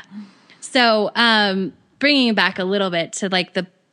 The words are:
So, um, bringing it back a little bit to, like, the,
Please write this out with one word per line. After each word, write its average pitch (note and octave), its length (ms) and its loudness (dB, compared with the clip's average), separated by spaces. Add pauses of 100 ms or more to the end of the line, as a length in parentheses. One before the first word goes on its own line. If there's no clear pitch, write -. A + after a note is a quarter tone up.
(600)
So, A3 540 2
um, G#3 580 2 (260)
bringing C4+ 300 2
it G#3+ 60 0
back F#3+ 240 0
a F#3 40 -2
little F#3+ 260 -2
bit E3 240 -4
to, G3 160 -6
like, F3+ 240 -4
the, F3+ 140 -4 (260)